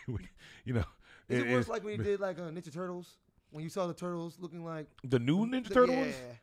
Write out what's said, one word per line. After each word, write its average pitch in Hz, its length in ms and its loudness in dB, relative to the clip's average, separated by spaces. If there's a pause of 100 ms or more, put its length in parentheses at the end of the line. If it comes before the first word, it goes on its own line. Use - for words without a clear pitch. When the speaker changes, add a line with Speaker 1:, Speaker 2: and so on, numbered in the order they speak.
Speaker 1:
<laughs> 101 220 -6 (380)
you 123 80 -2
know. 113 100 2 (440)
Speaker 2:
Is 123 120 2
it 120 80 2
Speaker 1:
It 123 40 2
Speaker 2:
worse 123 120 4
Speaker 1:
is - 60 -4
Speaker 2:
like 226 140 -4
when 214 140 -4
he 110 60 -2
did, 202 160 0
like, 185 180 -2
uh, 175 120 -8
Ninja 165 220 -12
Turtles? 180 440 -10 (340)
When 156 140 -10
you 165 60 -6
saw 185 160 -2
the 170 80 -4
turtles 170 440 -6
looking 170 240 -12
like 160 260 -8 (160)
Speaker 1:
The 131 140 4
new 156 280 4
Ninja 247 220 -2
Speaker 2:
the 190 60 -4
Speaker 1:
Turtle 254 220 8
ones? 254 180 0 (140)
Speaker 2:
Yeah. 120 140 -14